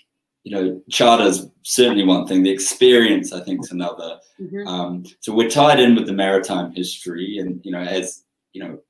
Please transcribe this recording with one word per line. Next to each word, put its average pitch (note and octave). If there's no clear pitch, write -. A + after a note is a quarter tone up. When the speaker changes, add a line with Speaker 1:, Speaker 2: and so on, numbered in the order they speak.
Speaker 1:
you G2+
know, F#2
charter's G#2+
certainly A2
one F#2
thing. F#2
The F#2+
experience, A2+
I F2+
think, F#2
is -
another. E2+
Speaker 2:
Mm-hmm. G2
Speaker 1:
Um, F2+
so G#2+
we're A2+
tied C#3+
in A#2+
with G2+
the G2
maritime F#2+
history, F2+
and, F2+
you F#2+
know, F2
as, F#2
you -
know, E2